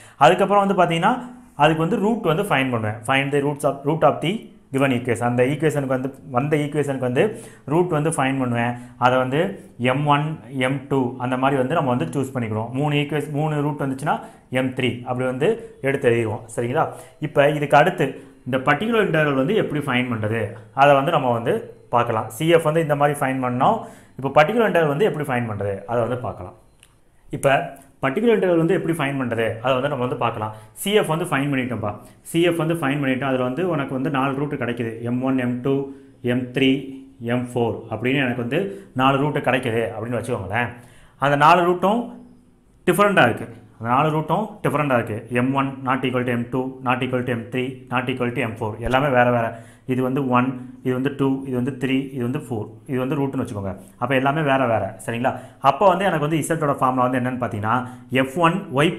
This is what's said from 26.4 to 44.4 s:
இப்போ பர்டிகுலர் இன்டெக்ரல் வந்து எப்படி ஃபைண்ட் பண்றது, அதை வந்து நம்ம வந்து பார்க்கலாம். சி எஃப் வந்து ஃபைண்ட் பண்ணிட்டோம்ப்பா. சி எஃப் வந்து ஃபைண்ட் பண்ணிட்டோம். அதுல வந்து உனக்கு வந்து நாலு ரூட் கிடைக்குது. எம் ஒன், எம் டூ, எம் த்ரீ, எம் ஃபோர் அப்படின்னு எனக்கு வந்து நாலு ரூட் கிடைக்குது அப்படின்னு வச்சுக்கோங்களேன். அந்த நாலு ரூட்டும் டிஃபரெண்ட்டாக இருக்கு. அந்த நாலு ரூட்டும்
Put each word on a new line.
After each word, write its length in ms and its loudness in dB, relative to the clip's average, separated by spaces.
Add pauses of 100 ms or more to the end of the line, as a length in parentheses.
இப்போ 160 4 (500)
பர்டிகுலர் 340 2
இன்டெக்ரல் 260 4
வந்து 160 2
எப்படி 200 -2
ஃபைண்ட் 220 -2
பண்றது, 260 -2 (160)
அதை 140 2
வந்து 160 0
நம்ம 140 -2
வந்து 160 -4
பார்க்கலாம். 300 -4 (280)
சி 180 -4
எஃப் 140 0
வந்து 180 -2
ஃபைண்ட் 200 0
பண்ணிட்டோம்ப்பா. 400 -2 (380)
சி 100 0 (100)
எஃப் 140 0
வந்து 180 -2
ஃபைண்ட் 220 0
பண்ணிட்டோம். 280 0
அதுல 180 0
வந்து 240 -2
உனக்கு 240 -4
வந்து 220 -2
நாலு 220 0
ரூட் 220 -4
கிடைக்குது. 300 -4 (180)
எம் 180 -2
ஒன், 180 0
எம் 180 -2
டூ, 100 2 (600)
எம் 100 -2 (100)
த்ரீ, 160 4 (600)
எம் 180 -2
ஃபோர் 240 0 (200)
அப்படின்னு 320 0
எனக்கு 180 -2
வந்து 160 -2 (420)
நாலு 220 6
ரூட் 240 -2
கிடைக்குது 340 0 (120)
அப்படின்னு 260 -4
வச்சுக்கோங்களேன். 500 -4 (540)
அந்த 100 4 (100)
நாலு 240 8
ரூட்டும் 320 2 (840)
டிஃபரெண்ட்டாக 420 6
இருக்கு. 180 -4 (300)
அந்த 160 -8
நாலு 200 4
ரூட்டும் 300 0 (200)